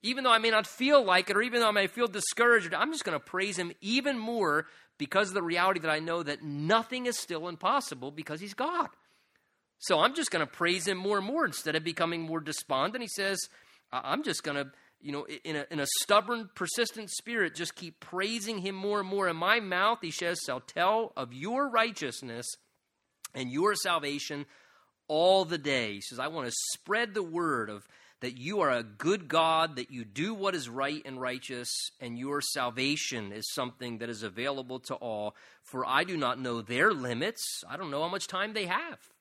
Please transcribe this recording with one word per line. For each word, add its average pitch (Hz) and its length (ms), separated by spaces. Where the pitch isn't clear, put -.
Even 254 200
though 254 80
I 226 60
may 226 140
not 214 140
feel 269 380
like 185 260
it, 196 60
or 208 60
even 240 180
though 226 80
I 214 40
may 202 160
feel 240 200
discouraged, 208 680
I'm 220 180
just 320 120
gonna 160 160
praise 190 380
him 175 240
even 254 360
more 214 500
because 190 300
of 185 60
the 190 100
reality 175 380
that 156 100
I 156 80
know 165 240
that 147 180
nothing 208 640
is 240 140
still 165 300
impossible 165 640
because 151 280
he's 196 140
God. 330 340
So 170 200
I'm 247 160
just 320 160
gonna 160 160
praise 175 400
him 190 100
more 202 200
and 196 100
more 302 180
instead 156 300
of 160 80
becoming 170 380
more 160 180
despondent." 151 600
He 220 80
says, 196 280
"I, 123 140
I'm 190 180
just - 200
gonna, 143 280
you 143 100
know, 143 180
i-, 151 140
in 160 120
a, 147 140
in 156 100
a 139 80
stubborn, 208 540
persistent 220 560
spirit, 208 440
just 165 200
keep 165 240
praising 208 600
him 190 160
more 208 240
and 190 100
more. 196 180
And 165 100
my 196 220
mouth," 202 420
he 165 100
says, 170 340
"shall 127 160
tell 208 560
of 123 160
your 233 360
righteousness 147 800
and 127 180
your 190 240
salvation 147 680
all 180 360
the 170 160
day." 127 360
He 101 60
says, 120 180
"I 131 80
wanna 147 240
spread 220 400
the 202 100
word 160 460
of 104 180
that 127 160
you 170 260
are 143 100
a 120 100
good 143 460
God, 160 480
that 127 160
you 123 120
do 139 300
what 196 220
is 135 120
right 135 380
and 131 160
righteous, 127 480
and 120 180
your 139 240
salvation 127 880
is 107 220
something 123 460
that 117 100
is 110 140
available 127 560
to 127 160
all. 107 400
For 127 240
I 139 180
do 180 140
not 127 220
know 120 240
their 127 280
limits." 131 800
I 143 80
don't 170 140
know 143 100
how 165 80
much 185 160
time 202 280
they 208 120
have. 254 320